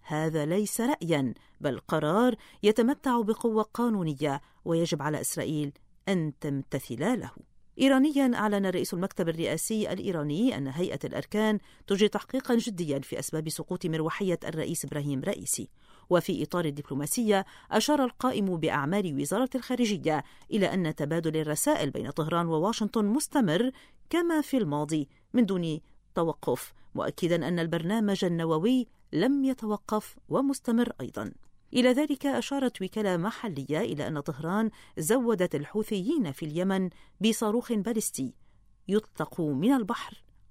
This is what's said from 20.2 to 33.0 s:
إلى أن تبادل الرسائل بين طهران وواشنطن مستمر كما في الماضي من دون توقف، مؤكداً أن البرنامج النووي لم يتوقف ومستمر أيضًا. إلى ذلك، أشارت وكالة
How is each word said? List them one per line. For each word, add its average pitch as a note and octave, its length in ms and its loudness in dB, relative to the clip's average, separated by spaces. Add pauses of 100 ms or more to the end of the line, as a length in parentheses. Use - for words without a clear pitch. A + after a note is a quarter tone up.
إلى F#3+ 240 2
أن E3 200 0
تبادل D#3+ 420 -2
الرسائل D#3 540 0
بين B2+ 200 -6
طهران E3+ 360 0
وواشنطن G3+ 580 0
مستمر A3+ 680 2 (400)
كما E4+ 300 2
في C#4 160 -2
الماضي D3+ 520 0 (240)
من A#3+ 140 4
دون E3+ 340 -2 (340)
توقف، D#3+ 580 -2 (220)
مؤكداً E3 540 0
أن F3 100 0
البرنامج F3+ 680 0
النووي E3+ 600 2 (260)
لم C4 320 2
يتوقف G#3+ 720 -2 (120)
ومستمر A#3+ 720 2
أيضًا. G#2+ 320 -6 (420)
إلى B3 180 6
ذلك، D4 340 0
أشارت C4 560 -2
وكالة F#3+ 340 0